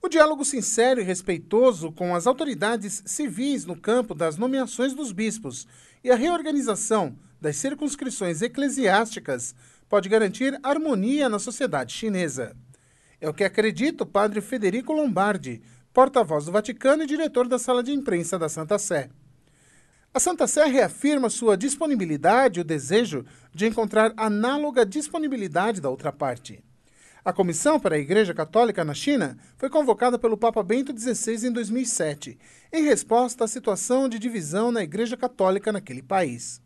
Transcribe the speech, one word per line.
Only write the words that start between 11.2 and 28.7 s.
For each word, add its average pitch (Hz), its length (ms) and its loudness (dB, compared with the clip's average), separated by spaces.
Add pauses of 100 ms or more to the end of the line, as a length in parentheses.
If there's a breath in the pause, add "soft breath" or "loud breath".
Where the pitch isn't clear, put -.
na 214 100 -2
sociedade 196 560 -4
chinesa. 165 600 -4 (640 soft breath)
É - 80 -6
o - 60 -4
que 202 100 0
acredita 214 600 0
o - 20 -16
padre 208 320 0
Federico 226 540 -2
Lombardi, 196 680 0 (320 soft breath)
porta-voz 220 520 4
do 170 80 -10
Vaticano 262 500 2
e 302 40 -4
diretor 277 420 0
da 247 100 0
Sala 247 240 0
de 247 80 -4
Imprensa 190 480 -2
da 160 80 -2
Santa 160 320 -2
Sé. 147 300 -2 (1040 soft breath)
A 269 60 0
Santa 330 280 2
Sé 302 180 4
reafirma 262 640 2
sua 214 280 2
disponibilidade 214 1000 2
e - 20 -2
o 170 40 -4
desejo 151 600 -2 (280 soft breath)
de 190 140 0
encontrar 220 480 2
análoga 233 720 2
disponibilidade 214 960 -2
da 139 80 -2
outra 139 240 -4
parte. 123 500 -8 (600 soft breath)
A 185 100 0
Comissão 196 480 2
para 170 140 0
a 151 40 2
Igreja 175 340 2
Católica 190 500 2